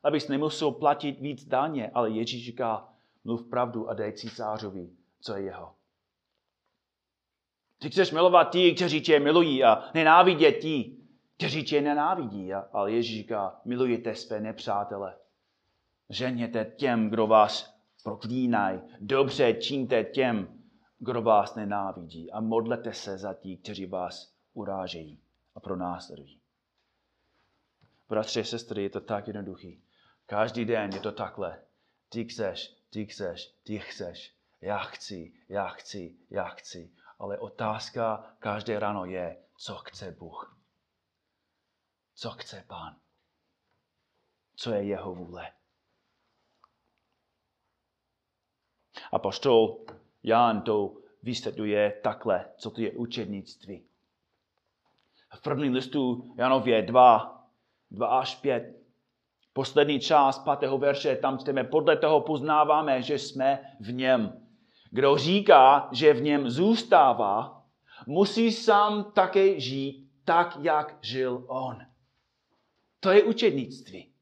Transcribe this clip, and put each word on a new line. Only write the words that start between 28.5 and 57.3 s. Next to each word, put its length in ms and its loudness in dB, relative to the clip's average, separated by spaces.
je 60 -4
to 120 -8
tak 260 -8
jednoduchý. 560 -14
Každý 400 -2
den 280 -2
je 60 -10
to 120 -6
takhle. 500 -10
Ty 160 -8
chceš, 500 -10
ty 160 -10
chceš, 580 -12
ty 160 -10
chceš. 560 -16
Já 160 -6
chci, 560 -14
já 180 -6
chci, 480 -16
já 140 -6
chci. 480 -16
Ale 180 -10
otázka 1000 -6
každé 400 -6
ráno 260 -4
je, 320 -8
co 180 -16
chce 360 -18
Bůh. 460 -18
Co 140 -12
chce 380 -18
Pán? 280 -18
Co 160 -8
je 120 -2
jeho 320 -6
vůle? 360 -16
Apoštol 680 2
Jan 380 2
to 360 -2
vysvětluje 800 -2
takhle, 420 -2
co 140 -12
to 100 -10
je 100 -4
učednictví. 920 -12
V 80 -20
prvním 320 -2
listu 640 -4
Janově 440 2
dva, 600 8